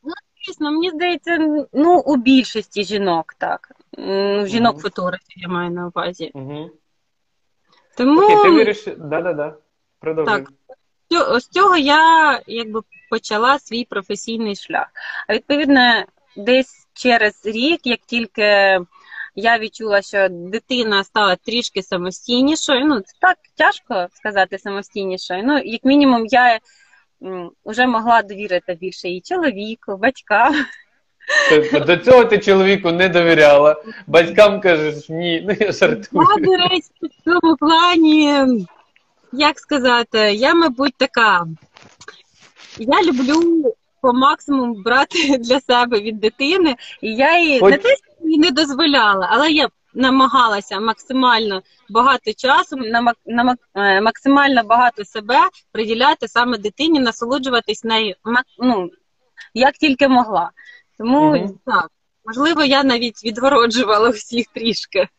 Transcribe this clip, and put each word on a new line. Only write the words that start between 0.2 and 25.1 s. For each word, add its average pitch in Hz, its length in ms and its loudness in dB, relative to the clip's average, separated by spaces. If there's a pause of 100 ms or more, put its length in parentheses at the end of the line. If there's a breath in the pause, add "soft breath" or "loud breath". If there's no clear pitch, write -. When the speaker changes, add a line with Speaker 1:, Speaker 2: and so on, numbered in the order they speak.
Speaker 1:
звісно, 302 260 -6
мені 330 180 -2
здається, 339 480 -4 (340)
ну, 330 280 2
у 285 160 0
більшості 226 680 0
жінок 180 540 -4
так. - 340 -8 (260)
Ну, 196 380 -4
Speaker 2:
Мгм. 208 100 -4
Speaker 1:
жінок-фотографів 190 920 -4
я 180 120 -14
маю 175 220 -6
на 175 160 -10
увазі. 175 480 -8
Speaker 2:
Мгм. 147 360 -14 (1300)
Speaker 1:
Тому 277 260 2
Speaker 2:
Окей, 427 200 6
ти 392 80 6
вирішив. 208 480 0
Да-да-да. 151 560 -6 (460)
Продовжуй. 160 380 -4
Speaker 1:
Так. 135 120 -12 (600)
Цю-, 311 300 0
з - 80 -20
цього 381 280 2
я, 311 680 2
якби, 220 340 -8 (300)
почала 226 480 -2
свій 240 260 -8
професійний 208 720 -8
шлях. - 300 -6 (420 loud breath)
А 214 60 -2
відповідно, 254 720 0 (320)
десь 247 580 -2
через 226 520 0
рік, 240 400 -2
як 240 200 -4
тільки 233 360 -6 (920 loud breath)
я 226 240 0
відчула, 214 440 -4
що 196 280 -2
дитина 202 760 -4
стала 196 320 0
трішки 226 460 -8
самостійнішою, 247 1040 -2
ну, 277 140 0
це - 200 -18
так 370 160 2 (200)
тяжко 233 580 -2
сказати 196 440 -4
самостійнішою, 196 840 -8